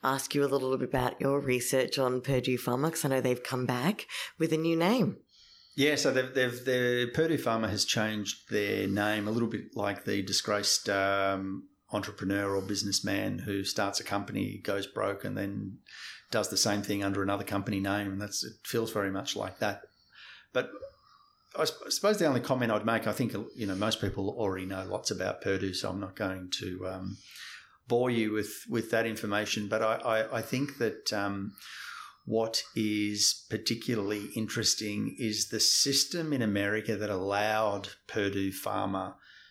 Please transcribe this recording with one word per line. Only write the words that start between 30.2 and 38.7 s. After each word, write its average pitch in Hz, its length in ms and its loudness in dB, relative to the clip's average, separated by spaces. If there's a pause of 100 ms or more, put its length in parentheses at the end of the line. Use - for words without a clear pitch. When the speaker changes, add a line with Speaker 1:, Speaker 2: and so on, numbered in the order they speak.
Speaker 2:
I 113 40 0
think 131 360 -2
that, - 340 -2
um, 101 460 -2 (640)
what 113 400 0 (100)
is 104 760 0
particularly 107 840 -2
interesting 107 840 -2
is 107 300 -2
the 113 100 -2
system 156 720 2
in 131 100 2
America 104 540 2
that 101 140 -2
allowed 101 800 2 (180)
Purdue 98 460 0
Pharma 98 600 -2 (360)